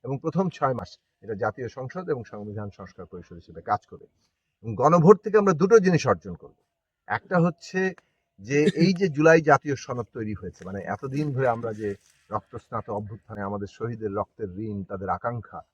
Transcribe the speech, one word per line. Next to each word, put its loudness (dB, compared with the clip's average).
এবং -6
প্রথম -2
ছয় -2
মাস -10
এটা -10
জাতীয় -4
সংসদ -10
এবং -4
সংবিধান -10
সংস্কার -18
পরিষদ -16
হিসেবে -18
কাজ -4
করবে। -20
এবং -8
গণভোট 8
থেকে 2
আমরা 4
দুটো 6
জিনিস 4
অর্জন -2
করব, -20
একটা -2
হচ্ছে -2
যে 2
এই 4
যে 0
জুলাই 6
জাতীয় 4
সনদ -8
তৈরি -6
হয়েছে, -14
মানে -8
এতদিন -6
ধরে 0
আমরা -4
যে -6
রক্তস্নাত -10
অভ্যুত্থানে -10
আমাদের -6
শহীদের -8
রক্তের -6
ঋণ, -8
তাদের -8
আকাঙ্ক্ষা -6